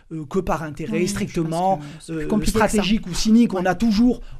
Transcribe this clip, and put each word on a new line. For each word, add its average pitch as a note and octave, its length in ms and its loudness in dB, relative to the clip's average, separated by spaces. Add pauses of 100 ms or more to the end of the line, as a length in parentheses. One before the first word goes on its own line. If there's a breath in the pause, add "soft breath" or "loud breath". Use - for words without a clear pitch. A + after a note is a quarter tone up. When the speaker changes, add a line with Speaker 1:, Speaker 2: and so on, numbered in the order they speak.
(120)
Speaker 1:
euh, D#3+ 140 -10
que - 120 -4
par F3+ 240 -2
intérêt, D3+ 360 -6
Speaker 2:
Oui, F3+ 100 0
je - 20 -4
Speaker 1:
strictement, F3 680 -2
Speaker 2:
pense D3 60 -12
que D3 140 -16
c'est - 140 -14
plus D#3+ 100 -6
Speaker 1:
euh, D3+ 60 -6
Speaker 2:
compliqué - 240 0
que A3 80 0
ça. G#3 80 4
Speaker 1:
stratégique G3+ 400 0
ou E3+ 60 -6
cynique. A3 400 4
On F#3 80 -2
Speaker 2:
Ouais. F#3 40 0
Speaker 1:
a F3+ 80 2
toujours A#3 460 2 (180 loud breath)